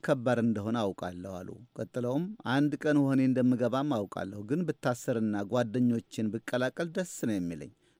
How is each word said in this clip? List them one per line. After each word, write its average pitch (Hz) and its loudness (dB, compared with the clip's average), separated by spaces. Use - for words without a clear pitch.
ከባድ 123 2
እንደሆነ 113 0
አውቃለሁ" 92 -4
አሉ። 90 -10
ቀጥለውም 123 -2
"አንድ 143 2
ቀን 147 4
ወህኒ 135 4
እንደምገባም 127 2
አውቃለሁ፣ 101 -4
ግን 139 -2
ብታሰርና 117 -2
ጓደኞችን 117 0
ብቀላቀል 127 -4
ደስ 185 -6
ነው 113 0
የሚለኝ። 85 -6